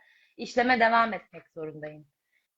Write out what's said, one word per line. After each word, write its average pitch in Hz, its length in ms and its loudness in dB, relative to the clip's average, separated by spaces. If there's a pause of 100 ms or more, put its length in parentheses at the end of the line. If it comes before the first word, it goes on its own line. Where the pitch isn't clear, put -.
(360)
İşleme 240 420 0
devam 226 340 4
etmek - 360 -14
zorundayım. 151 580 -14 (500)